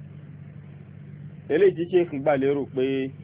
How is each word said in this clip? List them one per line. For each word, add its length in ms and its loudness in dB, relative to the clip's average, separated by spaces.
Eléyìí 280 6
tí 140 -2
Sheikh 200 4
gbà 140 4
lérò 280 2
pé 360 0